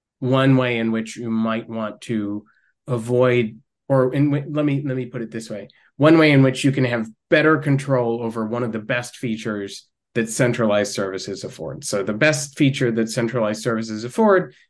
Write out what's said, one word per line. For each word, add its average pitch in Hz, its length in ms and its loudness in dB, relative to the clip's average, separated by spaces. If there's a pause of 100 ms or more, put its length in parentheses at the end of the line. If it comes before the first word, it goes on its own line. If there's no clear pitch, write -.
(200)
one 131 360 4
way 123 220 0
in 113 140 0
which 110 240 -6
you 120 120 -8
might 113 400 -2
want 110 340 -8
to 104 420 -6 (420)
avoid, 123 760 0 (280)
or 127 260 2
in 143 160 2
w-, 143 240 -4
let 151 100 0
me, 139 220 0
let 131 100 -4
me 127 100 -6
put 117 160 -10
it 110 100 -12
this 113 180 -10
way. 101 160 -12 (300)
One 160 220 8
way 156 120 6
in 139 120 8
which 131 200 4
you 139 100 4
can 135 120 0
have 120 240 -2 (200)
better 156 300 4
control 127 640 0
over 113 240 -4
one 120 160 -4
of 113 100 -4
the 113 60 -4
best 120 380 -6
features 107 720 -8 (260)
that 113 160 -2
centralized 110 640 0
services 95 480 -6
afford. 80 420 -12
So 98 180 -4
the 107 100 -4
best 143 440 0
feature 135 360 2
that 113 180 -2
centralized 113 520 -2
services 113 420 -6
afford 185 500 2 (160)